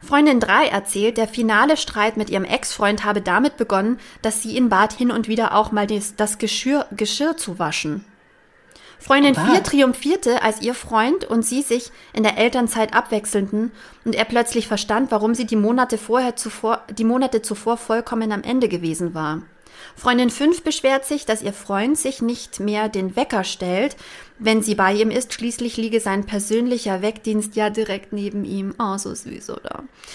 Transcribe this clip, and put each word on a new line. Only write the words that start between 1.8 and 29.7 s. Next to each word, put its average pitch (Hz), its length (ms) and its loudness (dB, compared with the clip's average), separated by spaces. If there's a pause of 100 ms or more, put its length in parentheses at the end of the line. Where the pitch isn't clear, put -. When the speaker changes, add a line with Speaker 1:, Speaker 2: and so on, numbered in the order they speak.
Speaker 1:
mit 214 100 -4
ihrem - 160 -2
Ex-Freund - 600 -2
habe 208 180 0
damit 226 340 2
begonnen, 214 420 0 (220)
dass 220 220 0
sie 220 140 -6
ihn 247 120 4
bat, 208 240 4
hin 247 180 0
und 214 180 -2
wieder 220 260 0
auch 214 180 2
mal 208 140 0
des-, 208 300 -4
das 208 220 -2
Geschirr, 262 520 -2
Geschirr 277 460 -2
zu 185 220 -8
waschen. 156 460 -2 (920)
Freundin 277 380 4
Speaker 2:
Oha. 160 100 0
Speaker 1:
vier 349 180 6
triumphierte, 269 760 2
als - 180 -2
ihr 240 140 -4
Freund 240 500 0
und 233 200 0
sie 254 180 -2
sich 240 280 -2 (220)
in 220 100 -2
der 214 160 2
Elternzeit 233 560 2
abwechselnden 214 800 0 (320)
und 226 100 0
er 220 120 0
plötzlich 233 420 0
verstand, 220 420 0
warum 220 240 2
sie 233 120 -2
die 220 100 0
Monate 233 420 2
vorher 240 380 0
zuvor, - 460 -4 (140)
die 226 80 0
Monate 247 380 2
zuvor 226 360 -2
vollkommen 226 520 -2
am 202 140 -4
Ende 247 240 2
gewesen 170 460 -2
war. 156 280 -4 (540)
Freundin 247 340 2
fünf 330 320 2
beschwert 269 420 0
sich, 294 220 -4
dass 220 160 -2
ihr 202 100 -6
Freund 214 460 -2
sich - 240 -4
nicht - 380 -6
mehr 208 280 -2
den 190 280 -4
Wecker 233 280 0
stellt, 190 520 -2 (420)
wenn 220 240 2
sie 214 140 0
bei 196 180 4
ihm 214 160 2
ist. 254 240 -4
Schließlich 233 420 -6
liege 226 240 0
sein 202 240 -2
persönlicher 214 800 -2
Weckdienst 214 540 -2
ja 214 120 0
direkt 208 440 -4
neben 202 320 -4
ihm. 196 340 -6
Oh, 196 180 -2
so 196 160 -8
süß, - 380 -14
oder? - 320 -12 (320)